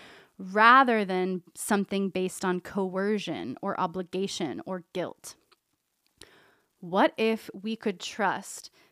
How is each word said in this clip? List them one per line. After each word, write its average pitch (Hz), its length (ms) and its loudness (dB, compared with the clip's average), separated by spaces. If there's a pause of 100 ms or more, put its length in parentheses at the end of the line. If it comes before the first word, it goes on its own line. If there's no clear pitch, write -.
(380)
rather 220 640 6
than 185 380 -2 (140)
something 196 520 0
based 185 360 -4
on 180 160 2
coercion 190 1000 -4
or 196 200 -4
obligation 180 840 -4
or 185 280 -8
guilt? - 420 -8 (1400)
What 190 380 2
if 220 360 -2
we 214 220 -8
could 202 240 -4
trust - 720 -6 (220)